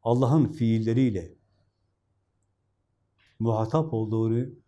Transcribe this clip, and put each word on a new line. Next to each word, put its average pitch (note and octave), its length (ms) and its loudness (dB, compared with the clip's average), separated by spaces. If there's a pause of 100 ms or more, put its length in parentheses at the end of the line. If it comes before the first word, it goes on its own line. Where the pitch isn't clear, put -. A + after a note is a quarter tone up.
Allah'ın B2+ 440 2
fiilleriyle A2+ 880 -2 (2000)
muhatap A2+ 560 -2
olduğunu A2+ 520 -2 (220)